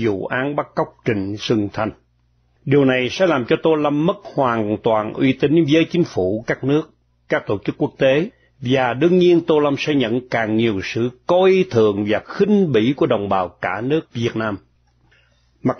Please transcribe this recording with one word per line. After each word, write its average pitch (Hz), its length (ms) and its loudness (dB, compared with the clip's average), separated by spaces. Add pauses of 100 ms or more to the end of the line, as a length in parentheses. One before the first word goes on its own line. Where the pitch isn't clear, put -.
vụ 101 220 -2
án 135 300 -4
bắt 147 200 -4
cóc 160 120 -2 (180)
Trịnh 101 340 -2
Xuân 104 340 -2
Thanh. 107 180 -4 (760)
Điều 139 200 4
này 127 240 2
sẽ 185 180 0
làm 139 180 0
cho 156 180 0
Tô 160 120 2
Lâm 147 300 0
mất 202 120 0 (180)
hoàn 113 480 0
toàn 110 300 0
uy 131 200 0
tín 151 380 2
với 160 140 4
chính 170 180 0
phủ 104 440 -2
các 147 160 -6
nước, 143 260 0 (400)
các 151 180 -2
tổ 107 180 -2
chức 156 120 -4
quốc - 200 -4
tế, 143 320 2 (320)
và 127 320 0
đương 175 260 2
nhiên 175 220 4
Tô 160 180 2
Lâm 143 180 2
sẽ 156 180 -2
nhận 123 340 -2
càng 110 280 -2
nhiều 113 260 0
sự 120 260 -4 (180)
coi 185 440 4
thường 107 380 2
và 104 160 0
khinh 196 460 0
bỉ 117 260 2
của 170 80 2
đồng 104 240 -2
bào 95 200 -2
cả 95 320 -6
nước 147 320 -4
Việt 117 220 -4
Nam. 110 220 -4 (1040)
Mặc 131 160 -2